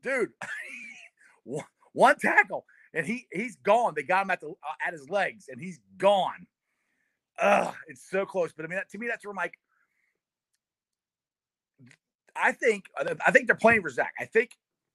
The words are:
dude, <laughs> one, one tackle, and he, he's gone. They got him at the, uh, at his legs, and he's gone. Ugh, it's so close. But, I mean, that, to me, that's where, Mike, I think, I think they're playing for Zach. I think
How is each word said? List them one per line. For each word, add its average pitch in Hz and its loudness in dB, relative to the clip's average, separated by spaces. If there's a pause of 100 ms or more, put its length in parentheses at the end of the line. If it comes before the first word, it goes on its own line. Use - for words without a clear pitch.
dude, 240 -2 (100)
<laughs> - -16
one, 113 -10 (300)
one 233 6
tackle, 330 0 (300)
and - -4
he, 233 -8
he's 190 -8
gone. 208 2
They 151 -6
got 180 2
him 190 -6
at 175 -2
the, 151 -12
uh, 151 -10
at 175 -4
his 143 -16
legs, 175 -4
and 127 -14
he's 170 -12 (180)
gone. 190 2 (920)
Ugh, 202 4 (140)
it's 139 -20
so 190 -2
close. 175 -4
But, 156 -12
I - -14
mean, 170 -8
that, 190 -8
to 202 -14
me, 240 -8
that's 220 -8
where, 202 -12
Mike, 175 -6 (2750)
I 214 2
think, 220 0 (420)
I 175 6
think 247 6
they're 220 2
playing 226 6
for 160 -6
Zach. 123 -4
I 123 -6
think 240 0 (420)